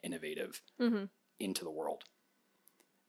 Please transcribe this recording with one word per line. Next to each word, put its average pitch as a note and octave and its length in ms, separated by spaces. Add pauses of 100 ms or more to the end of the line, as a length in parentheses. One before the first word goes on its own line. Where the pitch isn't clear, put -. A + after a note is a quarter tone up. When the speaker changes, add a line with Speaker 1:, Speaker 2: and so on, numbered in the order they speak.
Speaker 1:
innovative E3+ 580 (200)
Speaker 2:
Mm-hmm. A3+ 240 (340)
Speaker 1:
into F#3+ 240
the - 80
world. D#3 320 (1040)